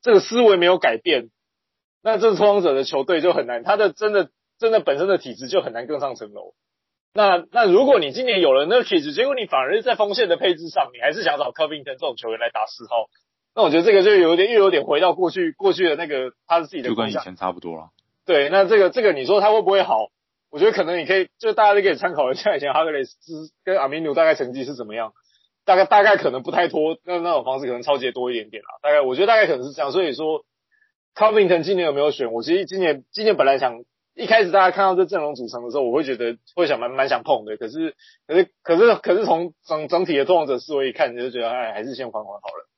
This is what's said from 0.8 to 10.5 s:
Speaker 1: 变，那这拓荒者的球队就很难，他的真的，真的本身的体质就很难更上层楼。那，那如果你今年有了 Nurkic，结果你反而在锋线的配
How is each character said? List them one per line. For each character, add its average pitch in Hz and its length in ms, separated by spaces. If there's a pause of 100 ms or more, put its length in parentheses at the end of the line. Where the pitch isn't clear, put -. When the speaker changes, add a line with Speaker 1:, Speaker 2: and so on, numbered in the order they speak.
Speaker 1:
变， 131 320 (720)
那 220 160
这 214 160
拓 202 180
荒 202 100
者 156 120
的 135 100
球 135 200
队 160 180
就 175 100
很 143 140
难， 120 180
他 202 140
的 208 120
真 214 220
的， 185 160 (300)
真 226 120
的 220 100
本 143 180
身 180 100
的 190 80
体 127 180
质 123 140
就 185 140
很 139 100
难 117 140
更 147 120
上 135 160
层 110 200
楼。 90 180 (640)
那， 196 280 (100)
那 233 140
如 202 200
果 262 120
你 143 140
今 254 140
年 202 160
有 143 100
了 139 140
Nurkic， 170 480
结 208 100
果 277 100
你 233 120
反 135 160
而 165 180
在 240 140
锋 202 200
线 226 140
的 170 80
配 175 180